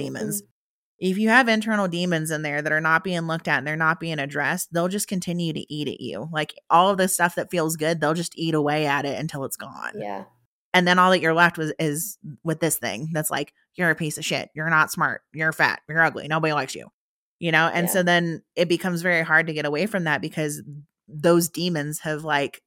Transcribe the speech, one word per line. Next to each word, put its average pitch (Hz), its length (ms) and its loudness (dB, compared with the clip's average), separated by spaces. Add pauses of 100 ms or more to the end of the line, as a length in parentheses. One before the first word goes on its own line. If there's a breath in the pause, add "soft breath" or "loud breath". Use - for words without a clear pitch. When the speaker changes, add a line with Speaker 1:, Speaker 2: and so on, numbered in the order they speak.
Speaker 1:
demons. 135 380 -6
Speaker 2:
mm-hmm. - 60 -20 (520)
Speaker 1:
If 185 180 0
you 220 120 4
have 247 180 6
internal 214 400 2
demons 170 420 -2
in 156 120 -4
there 147 200 -4
that 151 100 -2
are 156 80 0
not 160 220 4
being 175 240 -2
looked 160 220 -4
at 147 100 4
and 131 80 -6
they're 151 100 -2
not 160 220 2
being 160 220 -6
addressed, 143 520 -2
they'll 170 160 2
just 202 200 -4
continue 175 440 -2
to - 220 -8
eat 151 140 -4
at - 120 -8
you. 110 320 -8
Like, 151 220 -4 (160)
all 185 200 8
of 196 80 0
this 185 160 2
stuff 175 200 2
that - 160 -4
feels 165 260 0
good, 160 240 0
they'll 151 140 2
just 170 240 -6
eat 165 160 0
away 151 320 2
at 139 180 0
it 131 140 -4
until 143 260 -6
it's - 120 -8
gone. - 400 -12
Speaker 2:
Yeah. 190 280 -8 (500)
Speaker 1:
And 180 140 4
then 180 120 4
all 180 100 6
that 185 100 4
you're 160 140 2
left 170 240 4
with 156 220 -4
is 156 360 -4 (280)
with 156 160 -2
this 156 160 0
thing 117 360 -6
that's 151 180 -2
like, 143 220 -4 (220)
"You're 175 160 0
a 156 60 2
piece 151 220 -4
of 151 60 -10
shit. - 300 -4
You're 156 160 -4
not 156 220 4
smart. 147 300 -2 (120)
You're 160 180 -2
fat. 139 360 0
You're 160 140 2
ugly. 143 260 0
Nobody 156 260 0
likes 139 220 -4
you." 60 120 -16 (520)
You 170 120 -2
know? 160 220 6
And 175 160 0
so 196 100 2
Speaker 2:
Yeah. 180 40 4
Speaker 1:
then 170 380 2 (140)
it 175 140 2
becomes 175 320 -2
very 175 220 2
hard 160 240 2
to 165 40 -4
get 151 140 -2
away 147 200 0
from 190 180 -4
that 147 180 0
because 151 400 -4 (460)
those 170 420 4
demons 151 500 -4
have, 156 240 -6
like, 143 420 -2